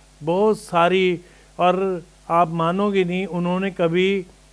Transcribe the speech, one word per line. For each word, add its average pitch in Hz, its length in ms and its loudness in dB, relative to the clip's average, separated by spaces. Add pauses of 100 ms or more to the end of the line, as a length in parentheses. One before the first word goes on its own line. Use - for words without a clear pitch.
(220)
बहुत 202 360 0
सारी, 180 640 2 (380)
और 180 440 0 (280)
आप 170 180 2
मानोगे 185 560 0
नहीं, 180 220 -4
उन्होंने 180 440 -4
कभी, 185 560 0 (260)